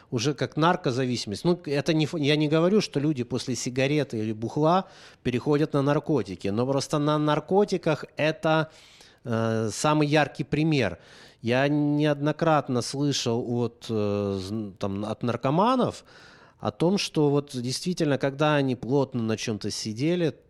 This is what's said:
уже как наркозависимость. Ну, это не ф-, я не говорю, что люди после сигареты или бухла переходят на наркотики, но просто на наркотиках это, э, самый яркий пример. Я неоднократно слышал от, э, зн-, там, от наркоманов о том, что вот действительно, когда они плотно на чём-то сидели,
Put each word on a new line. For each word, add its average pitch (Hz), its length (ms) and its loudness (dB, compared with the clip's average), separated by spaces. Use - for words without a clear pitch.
уже 127 240 0
как 127 220 -4
наркозависимость. 131 880 0
Ну, 175 220 2
это 143 280 0
не 156 120 2
ф-, 175 120 -4
я 147 180 2
не 151 120 2
говорю, 175 320 4
что - 200 -2
люди 139 240 0
после 127 320 -4
сигареты 135 640 -2
или 110 140 -2
бухла 151 520 2
переходят 147 520 0
на 143 80 2
наркотики, 135 640 0
но 110 180 0
просто 139 320 -2
на 151 200 0
наркотиках 156 880 0
это, 156 540 0
э, 113 480 -2
самый 151 360 2
яркий 147 360 2
пример. 143 540 0
Я 127 260 2
неоднократно 147 1120 0
слышал 131 640 -2
от, - 280 -6
э, 101 500 0
зн-, 101 380 -8
там, 98 260 -4
от 107 180 -8
наркоманов 156 840 0
о 104 120 -2
том, 180 260 0
что 147 320 0
вот 143 240 0
действительно, 135 640 -2
когда 147 380 2
они 135 200 2
плотно 127 460 0
на 110 140 0
чём-то 104 340 -4
сидели, 147 600 -2